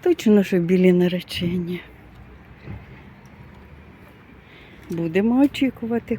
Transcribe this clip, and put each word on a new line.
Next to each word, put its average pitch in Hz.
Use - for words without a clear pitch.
точно, 214
що 185
білі 180
наречені. 175
Будемо 185
очікувати, 233